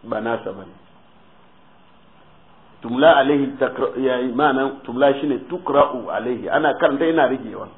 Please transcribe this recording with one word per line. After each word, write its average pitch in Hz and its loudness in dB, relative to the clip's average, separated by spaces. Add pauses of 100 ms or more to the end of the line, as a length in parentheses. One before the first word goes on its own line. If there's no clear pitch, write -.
Ba 110 -6
nasa 113 -4
bane. 95 -16 (2000)
Tumla 139 6
alaihi 139 2 (120)
takra-, - -2
ya, 127 0 (180)
ma'ana 135 0
tumla 135 2
shine 143 -2 (120)
tukra'u 135 -2
alaihi. 107 -6
Ana 143 0
karanta 151 0
yana 160 2
rigewa. 107 -6 (100)